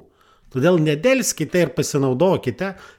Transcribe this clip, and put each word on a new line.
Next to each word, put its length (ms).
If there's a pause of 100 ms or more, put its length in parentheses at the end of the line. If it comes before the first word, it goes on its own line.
(520)
Todėl 320
nedelskite 800
ir 80
pasinaudokite 1000 (240)